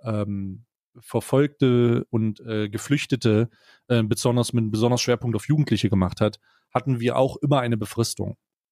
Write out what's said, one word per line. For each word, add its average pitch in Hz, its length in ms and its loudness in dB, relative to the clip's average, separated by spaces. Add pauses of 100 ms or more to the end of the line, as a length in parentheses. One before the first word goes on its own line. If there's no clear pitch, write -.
ähm, 101 640 -6 (360)
Verfolgte 123 1120 2
und, 110 300 -2
äh, 107 280 -4
Geflüchtete, 113 840 0 (380)
äh, 117 160 2
besonders 120 480 0
mit, 113 180 0
besonders 120 300 2
Schwerpunkt 120 340 0
auf - 140 -6
Jugendliche 147 420 2
gemacht 92 300 0
hat, 107 180 0 (340)
hatten 123 280 -2
wir 120 160 0
auch 131 200 0
immer 143 240 2
eine 120 160 -2
Befristung. 104 600 -4 (360)